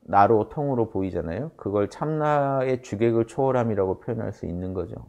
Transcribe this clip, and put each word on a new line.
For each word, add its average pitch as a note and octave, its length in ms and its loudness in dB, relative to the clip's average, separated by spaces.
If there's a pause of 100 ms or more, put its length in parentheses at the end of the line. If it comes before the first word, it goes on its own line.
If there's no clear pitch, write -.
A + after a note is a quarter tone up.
나로 G#2 480 4
통으로 C3+ 400 -2
보이잖아요. F#2+ 680 -4
그걸 G#2 340 -2
참나의 C#3 920 0
주객을 A2+ 460 0
초월함이라고 A#2 760 0
표현할 G#2+ 320 -6
수 - 120 -12
있는 F2+ 280 -6
거죠. F#2 220 -6 (140)